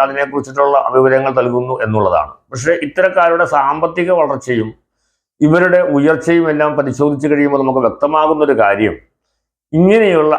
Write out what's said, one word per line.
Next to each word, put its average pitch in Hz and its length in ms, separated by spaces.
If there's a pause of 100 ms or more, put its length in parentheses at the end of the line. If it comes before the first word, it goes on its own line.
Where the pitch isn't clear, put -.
അതിനെക്കുറിച്ചിട്ടുള്ള 139 760 (180)
വിവരങ്ങൾ 131 420
നൽകുന്നു 123 380 (100)
എന്നുള്ളതാണ്. 92 480 (180)
പക്ഷേ 135 220 (140)
ഇത്തരക്കാരുടെ 175 680
സാമ്പത്തിക 156 560 (100)
വളർച്ചയും 127 500 (720)
ഇവരുടെ 175 380 (160)
ഉയർച്ചയും 165 560
എല്ലാം 151 280
പരിശോധിച്ച് 143 520
കഴിയുമ്പോൾ 143 320
നമുക്ക് 131 220
വ്യക്തമാകുന്നൊരു 151 720
കാര്യം 101 360 (840)
ഇങ്ങനെയുള്ള 180 600